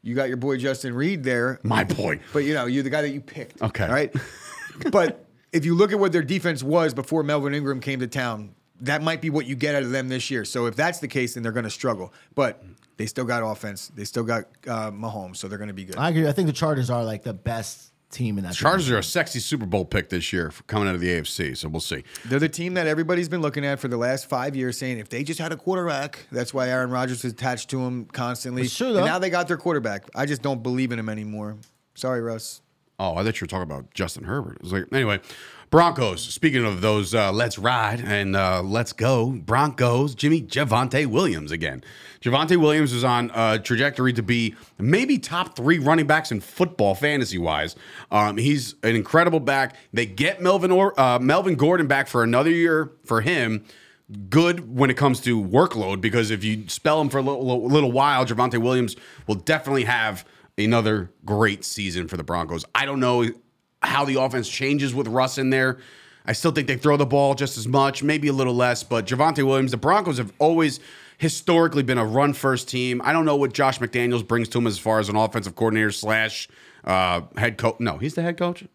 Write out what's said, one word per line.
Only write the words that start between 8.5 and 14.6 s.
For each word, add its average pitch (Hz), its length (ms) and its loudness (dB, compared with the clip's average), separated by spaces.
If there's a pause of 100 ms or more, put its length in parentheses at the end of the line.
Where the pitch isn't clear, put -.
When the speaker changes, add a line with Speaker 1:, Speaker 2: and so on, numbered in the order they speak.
Speaker 1:
that 143 220 -2
might 160 180 -2
be 160 100 -4
what 143 160 -2
you 139 80 -6
get 147 200 -2
out 139 80 0
of 120 80 -4
them 131 180 -4
this 127 220 -6
year. 117 140 -4
So 120 220 -4
if 113 100 -4
that's 175 240 0
the 151 80 -8
case, 127 260 -4
then 120 80 -10
they're 113 100 -4
gonna 113 180 -4
struggle. 101 420 -6 (220)
But 127 280 -2 (340)
they 113 100 -6
still 127 180 -6
got 120 180 -2
offense. 107 520 -8
They 104 100 -12
still 117 200 -4
got, 113 200 -2 (220)